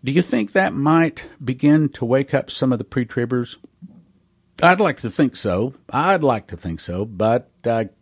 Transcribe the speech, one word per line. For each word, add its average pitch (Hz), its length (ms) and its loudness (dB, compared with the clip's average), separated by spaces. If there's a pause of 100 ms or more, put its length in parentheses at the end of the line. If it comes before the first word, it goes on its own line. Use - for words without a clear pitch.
Do 131 80 -2
you 165 100 2
think 214 300 -2
that 190 220 0
might 160 540 0 (160)
begin 147 460 2
to - 160 -6
wake 135 280 0
up 135 160 -2
some - 220 0
of 120 60 0
the 110 80 -6
pre-tribbers? 120 720 -4 (1040)
I'd 180 160 6
like 190 220 0
to 117 80 -6
think 131 260 0
so. 107 380 -2 (160)
I'd 170 340 2
like 117 240 0
to 90 100 -14
think 82 220 -8
so, 90 240 -6
but 110 460 0 (160)
I 113 240 -2 (120)